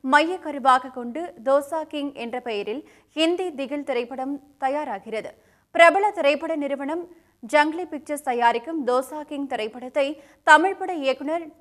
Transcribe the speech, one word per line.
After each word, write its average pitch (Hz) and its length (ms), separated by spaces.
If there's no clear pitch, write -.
மையக்கருவாக 285 840
கொண்டு 240 240
தோசா 285 320
கிங் 285 180
என்ற 233 120
பெயரில் 214 340
ஹிந்தி 339 300
திகில் 277 320
திரைப்படம் 254 440
தயாராகிறது. 240 680
பிரபல 359 420
திரைப்பட 311 460
நிறுவனம் 285 400
ஜங்லி 311 400
பிக்சர்ஸ் 294 380
தயாரிக்கும் 240 600
தோசா 269 400
கிங் 285 240
திரைப்படத்தை 247 520
தமிழ் 370 300
பட 381 100
இயக்குனர் 294 420